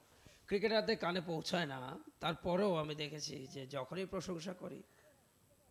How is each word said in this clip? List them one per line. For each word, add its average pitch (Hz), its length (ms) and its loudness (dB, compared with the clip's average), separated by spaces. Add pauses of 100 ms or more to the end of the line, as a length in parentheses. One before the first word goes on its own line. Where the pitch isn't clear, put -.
(460)
ক্রিকেটারদের 208 500 2
কানে 180 240 0
পৌঁছায় 170 460 0
না, 131 320 -6 (220)
তারপরেও 180 540 4
আমি 156 200 2
দেখেছি 147 580 -4
যে 135 140 -6
যখনই 143 400 -4
প্রশংসা 180 460 -4
করি, - 300 -10 (880)